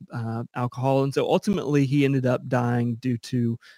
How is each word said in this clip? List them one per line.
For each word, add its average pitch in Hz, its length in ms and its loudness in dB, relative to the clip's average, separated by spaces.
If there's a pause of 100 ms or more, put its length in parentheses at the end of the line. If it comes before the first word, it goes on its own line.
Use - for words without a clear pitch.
(120)
uh, 113 320 -6 (120)
alcohol. 131 480 0
And 139 100 -2
so 139 160 0
ultimately 147 560 2
he 139 180 2
ended 135 220 2
up 127 240 0
dying 120 460 0
due 120 240 -4
to 117 400 -2 (180)